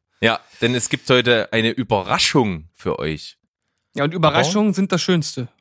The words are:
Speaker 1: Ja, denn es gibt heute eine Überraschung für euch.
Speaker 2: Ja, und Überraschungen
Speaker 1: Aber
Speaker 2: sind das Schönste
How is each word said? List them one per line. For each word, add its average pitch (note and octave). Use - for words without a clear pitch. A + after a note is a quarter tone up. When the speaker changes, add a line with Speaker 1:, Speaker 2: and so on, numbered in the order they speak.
Speaker 1:
Ja, A2+
denn A#2+
es A#2
gibt -
heute A#2+
eine A2+
Überraschung G#2
für -
euch. D2+
Speaker 2:
Ja, C#3
und D#3
Überraschungen F3+
Speaker 1:
Aber F#3
Speaker 2:
sind F#3+
das F3
Schönste D3+